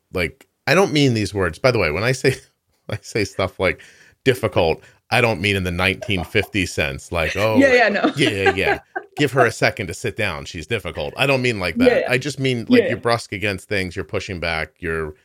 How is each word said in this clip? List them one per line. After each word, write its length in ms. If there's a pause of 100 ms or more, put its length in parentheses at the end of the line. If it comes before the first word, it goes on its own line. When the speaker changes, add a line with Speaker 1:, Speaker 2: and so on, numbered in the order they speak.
(120)
Speaker 1:
like, 340 (200)
I 80
don't 180
mean 220
these 200
words. 240
By 120
the 80
way, 120
when 140
I 80
say, 240 (280)
<laughs> 240
I 140
say 220
stuff 360
like, 200 (440)
"Difficult." 580 (280)
I 100
don't 200
mean 160
in 60
the 100
nineteen 520
fifty 420
sense. 460
Like, 240
"Oh, 220
Speaker 2:
Yeah, 140
yeah, 160
no. 280
Speaker 1:
yeah, 140
yeah, 240
yeah. 240 (180)
Speaker 2:
<laughs> 200
Speaker 1:
Give 160
her 140
a 60
second 360
to 60
sit 220
down. 300
She's 200
difficult." 500
I 120
don't 140
mean 180
like 180
that. 100
Speaker 2:
Yeah, 120
yeah. 100
Speaker 1:
I 80
just 220
mean, 280
like, 140
Speaker 2:
Yeah, 60
Speaker 1:
you're 100
Speaker 2:
yeah. 40
Speaker 1:
brusque 300
against 360
things. 260
You're 100
pushing 360
back. 400
You're, 340 (100)